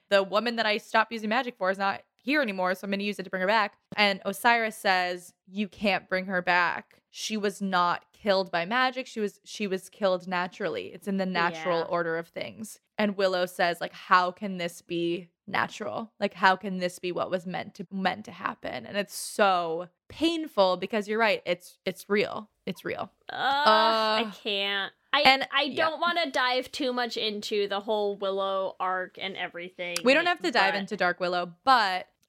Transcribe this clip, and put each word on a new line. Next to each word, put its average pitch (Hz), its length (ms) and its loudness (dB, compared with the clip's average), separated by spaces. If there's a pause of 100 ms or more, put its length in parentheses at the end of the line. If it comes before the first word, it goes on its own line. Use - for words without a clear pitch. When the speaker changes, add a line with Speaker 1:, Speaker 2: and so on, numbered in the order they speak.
Speaker 1:
The 196 140 6
woman 214 340 0
that 226 100 0
I 214 120 2
stopped - 340 2
using 220 180 -4
magic 240 260 -2
for 185 140 0
is 190 80 0
not 196 240 -2 (140)
here 294 260 0
anymore, 190 320 0
so 190 100 -12
I'm 196 80 -4
gonna 196 100 -2
use 208 160 -4
it 185 60 -8
to 185 60 -12
bring 185 120 -2
her 185 60 2
back." 214 260 4 (220)
And 202 280 2
Osiris 226 520 2
says, 180 580 0 (120)
"You 196 220 -4
can't 190 400 -2
bring 185 180 -2
her 190 160 0
back. 175 580 0 (100)
She - 260 -6
was 202 240 -2
not 180 440 2 (100)
killed 190 380 0
by 170 120 0
magic. 254 420 0
She - 140 -8
was, 202 240 -4
she - 220 -6
was 185 240 -4
killed 185 380 0
naturally. 175 680 -4
It's - 140 -10
in 196 100 0
the 190 80 0
natural 170 540 0
Speaker 2:
Yeah. 165 60 0
Speaker 1:
order 170 320 0
of 170 100 -8
things." - 500 -10 (200)
And 208 180 0
Willow 190 300 2
says, 175 340 0
like, 180 120 -6
"How 180 380 2
can 190 280 -8
this 175 240 -6
be 170 460 -4 (200)
natural? 220 720 -4
Like, 202 140 -2
how 190 200 6
can 185 240 -6
this 180 220 -6
be 180 100 -4
what 170 200 -2
was 175 160 -4
meant 170 280 -8
to, 185 160 -12
meant 190 360 -2
to - 60 -14
happen?" - 540 -8
And - 100 -8
it's 202 180 -6
so 175 760 0 (200)
painful 302 680 2
because 196 320 -4
you're 214 100 -2
right. 214 260 2
It's, - 400 -6
it's - 240 -6
real. 208 400 0 (160)
It's - 200 -8
real. - 260 -6 (180)
Speaker 2:
Ugh, - 100 -6
I 220 880 4
Speaker 1:
Ugh. 190 140 -12
Speaker 2:
can't. 196 500 -2 (200)
I, 285 100 2
Speaker 1:
And 269 300 6
Speaker 2:
I 277 100 2
Speaker 1:
yeah. 294 220 -2
Speaker 2:
don't 311 160 -2
wanna 339 300 0
dive 254 400 -2
too 262 220 -4
much 240 240 -4
into 208 520 -2
the 196 120 -4
whole 208 360 -2
Willow 196 640 -2
arc 185 400 -4
and 190 160 -8
everything, 175 680 -8
Speaker 1:
We 262 100 6
don't 339 120 2
have 349 160 0
to 349 100 0
dive 196 220 4
Speaker 2:
but 202 60 -2
Speaker 1:
into 196 160 -6
Dark 175 240 0
Willow, 180 320 -2 (120)
but 202 420 4 (220)